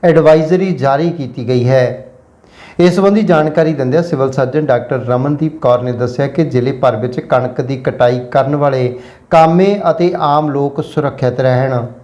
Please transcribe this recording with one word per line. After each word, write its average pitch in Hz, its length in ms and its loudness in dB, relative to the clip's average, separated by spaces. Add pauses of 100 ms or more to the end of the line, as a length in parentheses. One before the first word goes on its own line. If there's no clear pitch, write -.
ਐਡਵਾਈਜ਼ਰੀ 160 680 4
ਜਾਰੀ 139 380 0
ਕੀਤੀ 131 380 -8
ਗਈ 123 200 2
ਹੈ। 127 440 0 (680)
ਇਸ 175 180 4
ਸੰਬੰਧੀ 202 260 2
ਜਾਣਕਾਰੀ 156 500 2
ਦਿੰਦਿਆਂ 139 300 0
ਸਿਵਲ 135 300 -2
ਸਰਜਨ 143 340 -2
ਡਾਕਟਰ 120 400 -2
ਰਮਨਦੀਪ 143 540 -2
ਕੌਰ 123 220 2
ਨੇ 123 100 -4
ਦੱਸਿਆ 120 340 -4
ਕਿ 156 180 -2
ਜ਼ਿਲ੍ਹੇ 127 280 -2
ਭਰ 131 240 0
ਵਿੱਚ 120 240 -6
ਕਣਕ 127 400 -2
ਦੀ 131 160 -4
ਕਟਾਈ 123 440 0 (100)
ਕਰਨ 139 260 0
ਵਾਲੇ 131 420 -2 (320)
ਕਾਮੇ 175 500 4 (100)
ਅਤੇ 175 300 0
ਆਮ 151 300 0
ਲੋਕ 143 340 -4
ਸੁਰੱਖਿਅਤ 131 560 -4
ਰਹਿਣ। 127 460 0 (180)